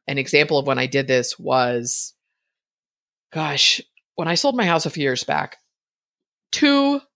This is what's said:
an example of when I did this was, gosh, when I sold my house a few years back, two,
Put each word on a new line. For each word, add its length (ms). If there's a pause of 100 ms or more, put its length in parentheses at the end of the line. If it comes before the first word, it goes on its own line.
an 120
example 400
of 80
when 120
I 60
did 220
this 320
was, 760 (1200)
gosh, 480 (340)
when 120
I 80
sold 200
my 100
house 200
a 60
few 100
years 220
back, 340 (920)
two, 500 (140)